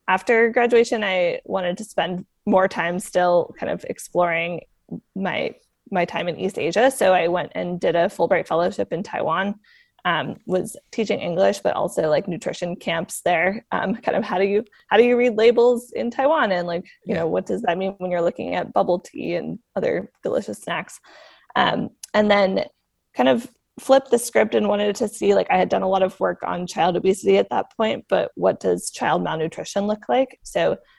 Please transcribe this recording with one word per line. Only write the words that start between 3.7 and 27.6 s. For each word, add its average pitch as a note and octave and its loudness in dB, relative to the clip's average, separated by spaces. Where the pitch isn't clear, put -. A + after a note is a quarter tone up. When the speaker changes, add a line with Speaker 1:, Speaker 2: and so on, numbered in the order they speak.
Speaker 1:
of - -6
exploring F3 -2
my, - -4
my F3+ 0
time F3 -6
in E3 -8
East - -4
Asia. G3+ 2
So F#3+ 2
I E3+ 2
went F3 -2
and F3+ -6
did F3 0
a E3+ 4
Fulbright E3+ 0
fellowship F3+ -2
in E3 -6
Taiwan, G3 -4
um, D#3 -2
was F#3 -2
teaching G#3 -2
English, G3 0
but - 0
also, D#3+ -2
like, D3 0
nutrition F3 -6
camps - -6
there. F3+ 0
Um, F#3+ -2
kind - -2
of A3 -2
how G#3+ -4
do G3 4
you, G3+ 0
how - 4
do A3+ 8
you B3 6
read A#3+ 2
labels A#3 4
in A#3 -2
Taiwan? C4+ 2
And, F3 -2
like, F3 -4
you F#3 -4
Speaker 2:
Yeah. E3 0
Speaker 1:
know, E3 -2
what F#3 -2
does G#3 -4
that F3 0
mean F#3+ -4
when F3+ -6
you're F3 0
looking - -2
at - -4
bubble F3+ 0
tea - -8
and E3 -6
other F#3+ -4
delicious - -4
snacks? - -10
Um, - 0
and G#3 4
then G3 2
kind B3+ 2
of A#3 0
flipped C4+ 4
the A#3+ 2
script A3 0
and G#3+ 2
wanted G#3 0
to G#3+ -2
see, G3+ 2
like, G3 2
I F#3 4
had F3+ 2
done F#3+ 0
a F#3+ 0
lot F#3+ 2
of F#3 -2
work F3+ -2
on F3+ -4
child E3+ 0
obesity G3 2
at G3+ 2
that - -4